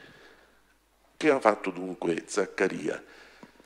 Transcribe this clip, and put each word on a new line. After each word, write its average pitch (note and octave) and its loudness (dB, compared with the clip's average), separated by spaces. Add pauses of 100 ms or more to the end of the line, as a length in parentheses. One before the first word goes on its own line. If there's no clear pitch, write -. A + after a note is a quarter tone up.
(1160)
Che D#3 2
ha C3+ 6
fatto G#2 2
dunque F2 -4
Zaccaria? F#2 -4 (560)